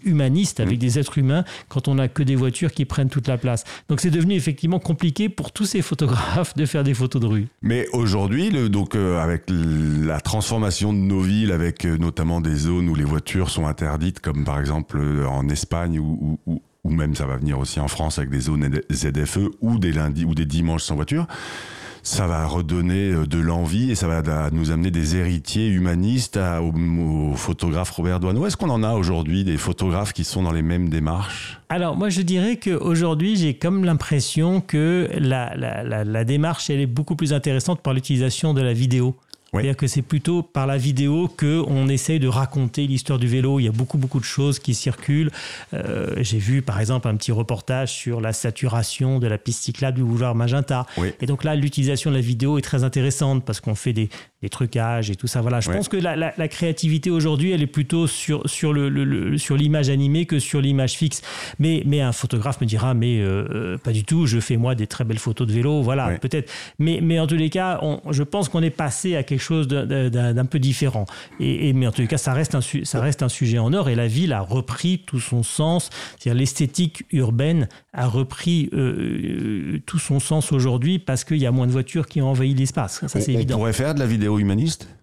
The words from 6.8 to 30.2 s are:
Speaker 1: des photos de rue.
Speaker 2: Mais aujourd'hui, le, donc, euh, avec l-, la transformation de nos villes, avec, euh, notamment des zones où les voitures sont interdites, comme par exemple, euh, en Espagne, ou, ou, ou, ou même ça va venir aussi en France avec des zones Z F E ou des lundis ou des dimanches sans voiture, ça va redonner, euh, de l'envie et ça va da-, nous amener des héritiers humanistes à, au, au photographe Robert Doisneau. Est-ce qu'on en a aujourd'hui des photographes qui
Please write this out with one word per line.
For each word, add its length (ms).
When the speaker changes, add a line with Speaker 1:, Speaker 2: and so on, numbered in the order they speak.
Speaker 1:
des 120
photos 260
de 60
rue. 200
Speaker 2:
Mais 300
aujourd'hui, 580
le, 180
donc, 260
euh, 280
avec 280
l-, 560
la 140
transformation 720
de 60
nos 220
villes, 320
avec, 320
euh, 140
notamment 420
des 160
zones 320
où 60
les 100
voitures 460
sont 160
interdites, 540
comme 240
par 140
exemple, 400
euh, 280
en 220
Espagne, 500
ou, 480
ou, 80
ou, 80
ou 60
même 240
ça 120
va 100
venir 220
aussi 220
en 80
France 300
avec 120
des 100
zones 400
Z 360
F 120
E 120
ou 180
des 140
lundis 320
ou 100
des 120
dimanches 380
sans 120
voiture, 300
ça 200
va 200
redonner, 680
euh, 140
de 120
l'envie 520
et 40
ça 120
va 140
da-, 320
nous 180
amener 200
des 260
héritiers 520
humanistes 680
à, 260
au, 80
au 640
photographe 580
Robert 280
Doisneau. 260
Est-ce 120
qu'on 100
en 140
a 100
aujourd'hui 500
des 140
photographes 560
qui 120